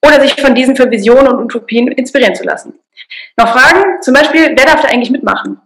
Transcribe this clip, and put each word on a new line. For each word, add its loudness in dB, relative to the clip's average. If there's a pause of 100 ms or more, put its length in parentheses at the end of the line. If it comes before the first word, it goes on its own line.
Oder 4
sich -2
von 2
diesen 0
für 2
Visionen 2
und -2
Utopien -4
inspirieren -2
zu -12
lassen. -10 (560)
Noch 0
Fragen? 2
Zum -2
Beispiel, 2
wer 2
darf 2
da -2
eigentlich -2
mitmachen? -6